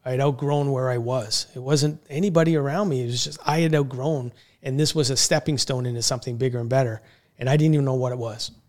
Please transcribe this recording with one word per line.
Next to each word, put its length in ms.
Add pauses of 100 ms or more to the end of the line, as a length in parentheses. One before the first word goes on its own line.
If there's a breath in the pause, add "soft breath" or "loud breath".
I 80
had 80
outgrown 520
where 180
I 60
was. 580
It 40
wasn't 500
anybody 480
around 320
me. 140
It 40
was 180
just, 220
I 140
had 140
outgrown, 580 (300 soft breath)
and 180
this 140
was 160
a 60
stepping 420
stone 260
into 180
something 360
bigger 200
and 120
better. 320 (360 soft breath)
And 120
I 80
didn't 160
even 100
know 100
what 180
it 60
was. 320 (180)